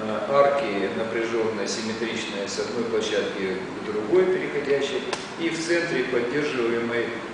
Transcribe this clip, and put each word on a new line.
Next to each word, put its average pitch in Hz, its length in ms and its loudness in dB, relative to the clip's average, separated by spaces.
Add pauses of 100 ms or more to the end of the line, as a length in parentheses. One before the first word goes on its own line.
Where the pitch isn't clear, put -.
э, 107 300 -2
арки, 113 640 4
напряжённой, 110 720 0
симметричной, 107 800 -4
с - 100 -4
одной 113 260 -2
площадки 101 760 0 (260)
к 107 80 -4
другой 170 320 4
переходящей, 139 800 0 (360)
и 165 120 0
в 160 80 -2
центре 160 460 0
поддерживаемой 120 1000 0 (280)